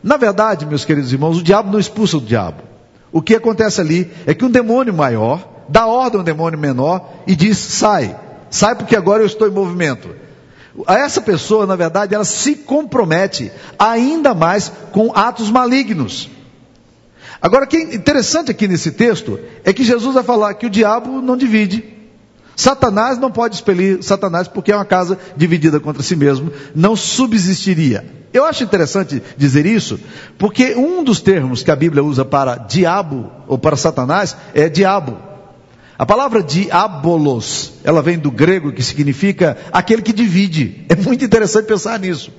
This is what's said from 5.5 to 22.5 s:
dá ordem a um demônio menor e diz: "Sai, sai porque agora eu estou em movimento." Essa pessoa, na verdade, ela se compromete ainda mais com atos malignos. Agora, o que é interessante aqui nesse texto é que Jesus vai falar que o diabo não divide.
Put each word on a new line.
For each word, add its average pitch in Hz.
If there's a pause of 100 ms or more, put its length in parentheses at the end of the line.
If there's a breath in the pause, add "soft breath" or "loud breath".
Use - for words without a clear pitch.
dá 220
ordem 233
a -
um 175
demônio 160
menor 147 (160 loud breath)
e 190
diz: 185
"Sai, 185 (360)
sai 220
porque 240
agora 202
eu 208
estou 214
em 202
movimento." 175 (800 soft breath)
Essa 262
pessoa, 208
na 190
verdade, 180
ela 208
se -
compromete 190 (260 loud breath)
ainda 247
mais 175 (200)
com 220
atos 220
malignos. 240 (1080 loud breath)
Agora, 247
o -
que 320
é 320
interessante 285
aqui 214
nesse 170
texto 202 (240 loud breath)
é 190
que 247
Jesus 240
vai 254
falar 214
que 220
o 226
diabo 233
não 254
divide. 214 (720 soft breath)